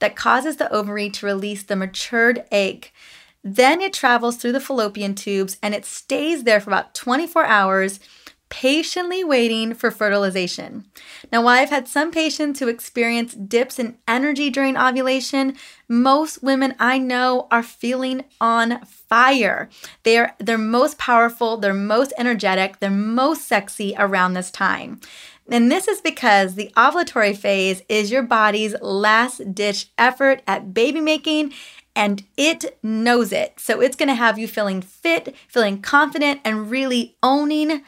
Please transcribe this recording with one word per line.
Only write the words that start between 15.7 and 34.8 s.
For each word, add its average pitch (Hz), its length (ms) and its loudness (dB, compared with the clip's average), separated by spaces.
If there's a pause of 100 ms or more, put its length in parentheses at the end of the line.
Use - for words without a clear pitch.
most 269 540 2
women 269 360 2
I 247 200 2
know 254 520 0
are 233 140 2
feeling 254 600 -4 (160)
on 233 440 0
fire. 240 840 2 (360)
They 226 140 6
are, - 200 0
they're 226 180 -2
most 240 420 0
powerful, 233 580 2
they're 202 180 0
most 214 420 0
energetic, 196 640 0
they're 196 120 -2
most 233 580 0
sexy 202 500 -4
around 190 360 2
this 185 180 -8
time. - 480 -4 (500)
And 240 200 4
this 370 180 0
is 392 120 -2
because 202 540 2
the 202 220 -8
ovulatory 254 600 2
phase 190 520 -2
is 214 240 0
your 269 100 2
body's 214 580 0
last-ditch 208 1200 0
effort 262 480 2
at 196 260 -4
baby 269 280 0
making, 302 520 0 (440)
and 202 280 0 (120)
it 320 460 -2
knows 220 500 0
it. - 260 -4
So - 220 -2
it's 254 160 2
gonna 277 180 2
have 226 240 2
you 226 100 -6
feeling 196 320 -4